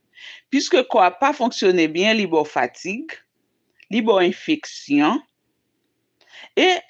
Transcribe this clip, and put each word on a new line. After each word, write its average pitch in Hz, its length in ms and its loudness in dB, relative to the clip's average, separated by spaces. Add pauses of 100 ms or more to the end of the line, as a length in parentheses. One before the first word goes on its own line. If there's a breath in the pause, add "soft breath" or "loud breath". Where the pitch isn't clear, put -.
(460 loud breath)
piske - 400 0
kò 214 180 2
a 180 80 4
pa 269 220 -2
fonksyone 190 540 0
byen, 190 300 0
li 208 80 -2
bò 165 180 0
fatig, 185 720 -6 (680)
li 226 160 -4
bò 214 200 4
enfeksyon, 160 960 0 (1300 loud breath)
e 311 160 2 (220)